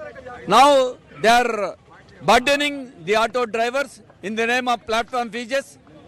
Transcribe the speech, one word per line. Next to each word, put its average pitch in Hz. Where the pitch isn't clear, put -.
Now 254
they 202
are 226
burdening 269
the 202
auto 233
drivers 233
in 214
the 226
name 247
of 240
platform 233
fees 247